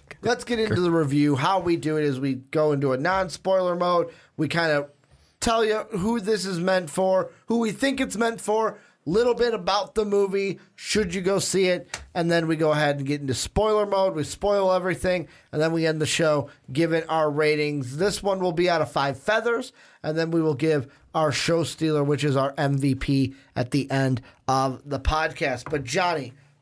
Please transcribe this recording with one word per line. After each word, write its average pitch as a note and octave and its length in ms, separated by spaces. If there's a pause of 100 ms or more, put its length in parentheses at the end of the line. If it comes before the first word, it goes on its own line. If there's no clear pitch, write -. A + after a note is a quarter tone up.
(220)
let's A#3+ 200
get A#3+ 160
into G#3 220
the F3 100
review. D3 460
How F3+ 240
we F3 160
do D#3 200
it D3+ 60
is C#3 160
we C3+ 160 (160)
go D3+ 220
into C#3 200
a B2+ 40
non-spoiler F3+ 800
mode. F3 320 (280)
We D3+ 120
kind E3 240
of C#3+ 160 (500)
tell A3+ 260
you G#3+ 280
who A3 260
this G3 260
is F#3 140
meant F3+ 320
for, F#3 400 (160)
who A3+ 120
we A3+ 120
think B3+ 300
it's F#3 160
meant A3+ 240
for, G#3+ 380 (280)
little A3+ 260
bit A3+ 220
about F#3+ 400
the G#3+ 100
movie, G3 540 (180)
should G3 380
you F#3+ 80
go F#3+ 160
see F#3 300
it, F3 200 (260)
and E3+ 160
then E3+ 160
we D#3+ 100
go D#3 160
ahead D3 260
and C3+ 80
get C#3+ 160
into C3+ 100
spoiler G#3+ 540
mode. F#3+ 280
We D3+ 80
spoil G3 480
everything, F3+ 580 (220)
and D3+ 120
then E3 100
we E3 140
end D#3 160
the - 20
show D3 460 (200)
giving D#3+ 340
our D#3 260
ratings. D3 680
This F#3 260
one G3 160
will F3+ 140
be F3 160
out E3+ 140
of D3 100
five C#3 260
feathers, A#3 540 (300)
and D#3 160
then E3 120
we E3 120
will D#3 120
give D3 340 (260)
our D#3 180
show E3 320
stealer, D3+ 400
which C#3+ 180
is C#3+ 140
our C#3 220
M C#3+ 180
V C#3 200
P, C3+ 380 (220)
at B2 140
the C#3 200
end C3 300 (260)
of C3+ 380
the C#3+ 160
podcast. D#3 720
But C#3+ 140
Johnny, D3+ 500 (260)